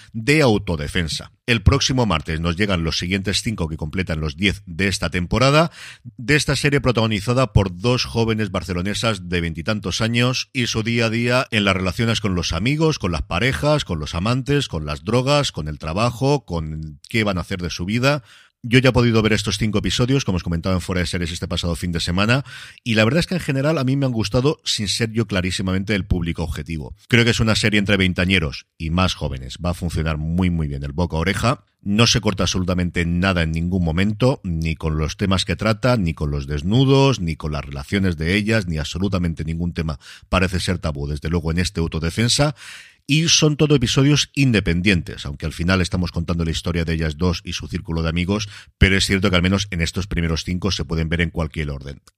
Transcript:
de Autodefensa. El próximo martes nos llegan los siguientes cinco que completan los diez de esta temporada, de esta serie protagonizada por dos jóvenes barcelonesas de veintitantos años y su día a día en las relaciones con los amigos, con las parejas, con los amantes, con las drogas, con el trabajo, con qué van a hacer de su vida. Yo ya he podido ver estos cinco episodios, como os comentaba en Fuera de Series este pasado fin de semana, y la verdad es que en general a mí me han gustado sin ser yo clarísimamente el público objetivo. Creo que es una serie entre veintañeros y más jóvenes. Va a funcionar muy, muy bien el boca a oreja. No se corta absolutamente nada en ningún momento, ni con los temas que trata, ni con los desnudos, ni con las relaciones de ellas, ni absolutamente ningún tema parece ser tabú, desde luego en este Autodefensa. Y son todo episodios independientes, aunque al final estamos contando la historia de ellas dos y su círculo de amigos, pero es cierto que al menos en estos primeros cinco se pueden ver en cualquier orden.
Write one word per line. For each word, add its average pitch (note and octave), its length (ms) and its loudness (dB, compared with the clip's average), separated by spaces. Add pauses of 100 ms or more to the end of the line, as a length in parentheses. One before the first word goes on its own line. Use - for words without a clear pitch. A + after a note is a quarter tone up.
(120)
de B2+ 300 2
Autodefensa. F#2 880 0 (140)
El A#2 160 2
próximo C3 460 4
martes D#2+ 320 0
nos E2+ 160 0
llegan F#2 280 0
los D#2+ 140 -2
siguientes G2 460 -2
cinco G2 240 -2
que D#2 100 -6
completan E2 420 -4
los D2+ 160 -4
diez F#2 300 0
de F2 220 -2
esta F2+ 240 -2
temporada, B2+ 580 4 (480)
de C3 180 0
esta D3 200 0
serie C#3+ 260 2
protagonizada A#2 720 2
por F#2+ 260 2
dos A#2+ 260 0
jóvenes A2 440 -2
barcelonesas F#2+ 800 -4
de F2+ 120 0
veintitantos F2 600 -4
años A#2+ 520 0
y B2 120 -2
su A2+ 160 -2
día A#2 240 0
a A2+ 60 2
día A#2+ 400 0
en G#2+ 140 2
las G2 100 4
relaciones F#2 440 0
con G2+ 140 -2
los E2+ 180 -2
amigos, D3 460 0
con F#2 140 -4
las E2 100 -2
parejas, C3 640 0
con E2+ 140 -4
los D2+ 160 -6
amantes, B2+ 540 0
con D#2 180 -6
las D2 160 -8
drogas, B2+ 480 0
con D#2 160 -8
el D2+ 100 -6
trabajo, A#2+ 680 -2
con D#2 540 -6 (100)
qué A2+ 140 2
van G2+ 140 0
a F2 40 -2
hacer F2+ 200 -6
de F2 80 -4
su - 160 -6
vida. B2 380 0 (380)
Yo B2 180 4
ya C3 100 6
he - 20 4
podido A#2 300 4
ver G#2+ 100 4
estos G2+ 260 0
cinco G#2+ 200 0
episodios, B2 480 0
como G2 100 0
os E2+ 80 -2
comentaba E2+ 320 0
en F2+ 60 0
Fuera F2+ 180 -2
de F2 80 0
Series F2 240 -4
este F2 160 -6
pasado E2+ 300 -2
fin F2 160 -4
de E2 80 -2
semana, G#2 420 2 (400)
y A#2 120 0
la A2 100 6
verdad C#3 160 2
es D#3+ 60 -2
que G3 80 -4
en E3+ 40 -2
general D3 380 0
a C3+ 80 0
mí C3 100 0
me C#3 100 0
han C3 60 0
gustado B2 540 0
sin G2+ 240 -4
ser A2+ 240 -2
yo A2 140 0
clarísimamente F#2+ 680 -2
el F#2+ 80 0
público E2+ 400 -2
objetivo. D2+ 500 -8 (140)
Creo A#2 160 6
que A2+ 80 4
es - 80 0
una A2 160 2
serie G#2 240 2
entre G2+ 160 2
veintañeros F2+ 720 2 (120)
y D#2+ 120 -4
más F2 240 2
jóvenes. C2+ 520 -8
Va F2 40 -2
a F2 60 -2
funcionar D#2+ 420 -2
muy, E2+ 320 0
muy E2 180 0
bien C#2 160 -6
el C#2+ 80 -6
boca D#2+ 240 -2
a D#2+ 40 0
oreja. G2+ 440 0 (180)
No G#2 240 2
se A#2 140 2
corta G2 240 0
absolutamente F2+ 640 0
nada F2 380 2
en D#2+ 100 0
ningún F2 320 0
momento, G#2 580 0
ni E2 320 -2
con D#2 220 -2
los D#2 180 -2
temas F#2+ 300 0
que F2+ 100 -2
trata, A2 400 0
ni F2 180 0
con D2+ 160 -2
los C#2+ 160 -4
desnudos, B2 760 2
ni E2 160 -4
con D2+ 160 -6
las C#2+ 100 -6
relaciones D#2+ 540 -2
de D#2+ 180 0
ellas, G#2 320 0
ni E2 100 -4
absolutamente F2 680 -2
ningún E2 260 -4
tema D#2+ 300 -4 (260)
parece F#2 320 0
ser F2 200 -2
tabú, C#2+ 280 -4
desde D2+ 220 -6
luego E2 220 0
en E2 80 0
este E2+ 200 -2
Autodefensa. E2+ 760 0 (560)
Y D#3+ 160 2
son D3+ 300 4
todo D3+ 160 4
episodios C3+ 600 4
independientes, F#2+ 880 2
aunque C#2+ 220 -8
al D2+ 40 -6
final F#2 300 2
estamos F2+ 300 -2
contando E2+ 340 -2
la D#2+ 60 -2
historia E2+ 340 -2
de E2 80 -2
ellas D#2+ 240 -2
dos F2 260 0
y E2 100 -10
su D#2+ 140 -8
círculo E2 360 -4
de E2 60 0
amigos, F#2 380 0 (300)
pero F#2+ 180 6
es F#2+ 120 2
cierto G2 240 2
que F2+ 40 4
al F2 60 4
menos G2 300 2
en E2+ 100 -2
estos F2+ 240 -2
primeros E2 380 -2
cinco F2+ 260 -2
se E2+ 160 -4
pueden D#2+ 240 -2
ver E2+ 120 0
en E2 100 -2
cualquier D#2 400 -4
orden. C#2 320 -12 (140)